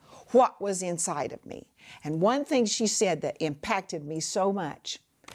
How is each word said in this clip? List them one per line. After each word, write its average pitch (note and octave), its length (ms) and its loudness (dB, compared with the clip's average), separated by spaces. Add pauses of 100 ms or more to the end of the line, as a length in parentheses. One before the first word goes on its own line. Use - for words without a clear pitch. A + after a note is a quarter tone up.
(340)
what B3 260 6
was F#3+ 220 -2
inside E3 500 -4
of - 140 -16
me. - 200 -14 (380)
And D#3 160 -2
one B3+ 240 4
thing B3 220 2
she A3 200 0
said F#3 360 0
that D3 180 -4
impacted E3 640 -4
me D#3+ 160 -6
so G3 320 0
much, F3 460 -6 (360)